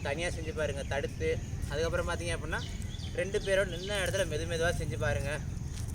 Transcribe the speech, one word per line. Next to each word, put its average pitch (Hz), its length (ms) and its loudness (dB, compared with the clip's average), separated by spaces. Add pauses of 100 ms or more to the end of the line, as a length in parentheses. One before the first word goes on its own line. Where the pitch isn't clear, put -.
தனியா 147 260 0
செஞ்சு 160 260 -4
பாருங்க. 147 280 0
தடுத்து, 160 560 0 (300)
அதுக்கப்புறம் 165 400 0
பார்த்தீங்க 170 240 0
அப்படின்னா, 175 300 -2 (520)
ரெண்டு 180 240 0
பேரோட 190 300 4
நின்ன 190 280 -2 (100)
இடத்துல 180 200 2
மெது 160 200 0
மெதுவா 165 360 2
செஞ்சு 156 160 -2
பாருங்க. 147 420 2 (540)